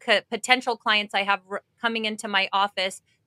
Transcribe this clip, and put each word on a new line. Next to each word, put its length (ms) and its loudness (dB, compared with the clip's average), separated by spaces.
c-, 280 2
potential 480 0
clients 360 0
I 100 0
have 260 0
r-, 120 -6
coming 280 -2
into 200 -6
my 280 0
office 480 -2